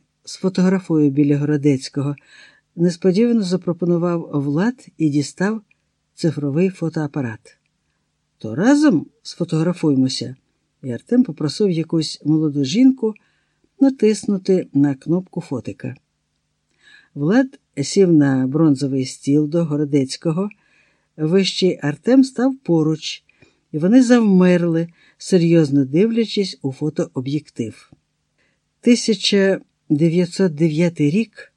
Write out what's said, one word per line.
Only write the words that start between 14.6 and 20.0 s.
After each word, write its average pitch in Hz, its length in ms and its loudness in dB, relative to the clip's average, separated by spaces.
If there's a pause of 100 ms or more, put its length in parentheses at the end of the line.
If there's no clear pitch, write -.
на 139 220 2
кнопку 170 460 -6
фотика. 123 540 -10 (1160)
Влад 214 460 0 (240)
сів 185 300 4
на 135 340 4
бронзовий 139 580 0
стіл 147 420 -2
до 170 180 -2
Городецького. 151 840 -4 (680)